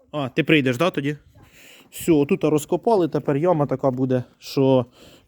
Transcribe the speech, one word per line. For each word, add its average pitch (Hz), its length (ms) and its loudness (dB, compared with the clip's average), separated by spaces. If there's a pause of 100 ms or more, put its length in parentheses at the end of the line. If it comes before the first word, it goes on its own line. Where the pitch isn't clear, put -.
(120)
А, 143 160 -4
ти 156 160 -2
прийдеш, 131 320 2
да, 170 140 0
тоді? 147 260 -6 (720)
Все, - 220 -2
отут 147 320 2
розкопали, 165 640 0
тепер 147 280 -2
яма 156 300 0
така 135 240 -2
буде, 127 340 -2 (140)
що, 131 480 2 (420)